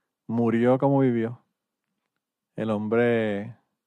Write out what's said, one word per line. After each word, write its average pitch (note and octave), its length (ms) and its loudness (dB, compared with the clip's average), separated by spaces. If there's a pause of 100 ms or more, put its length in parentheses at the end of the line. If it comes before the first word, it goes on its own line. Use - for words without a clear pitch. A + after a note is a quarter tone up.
(280)
murió A#2 500 2
como C#3 220 2
vivió. A#2+ 400 0 (1160)
El A2 140 -6
hombre A2 840 -2 (320)